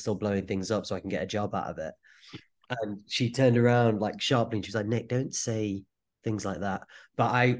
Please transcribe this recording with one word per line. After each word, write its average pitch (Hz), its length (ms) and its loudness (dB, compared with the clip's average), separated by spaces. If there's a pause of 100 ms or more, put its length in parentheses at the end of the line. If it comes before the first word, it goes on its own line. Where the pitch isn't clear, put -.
still 107 120 0
blowing 98 300 0
things 95 240 -4
up 101 140 0
so 98 120 -4
I 90 40 -6
can 98 100 -8
get 80 120 -2
a 107 40 -4
job 104 280 -2
out 85 160 -4
of 76 80 -10
it." 78 160 -8 (880)
And 104 260 -6
she 120 240 -2
turned 123 260 6
around, 120 420 6
like, 104 200 -2
sharply, 117 380 2
and 90 60 -4
she - 60 -10
was - 60 -4
like, 104 100 0
"Nick, 113 220 -2
don't 127 260 -2
say 107 480 -2 (400)
things 107 220 -4
like 95 160 -4
that." 98 220 -4 (340)
But 120 160 2
I 123 280 4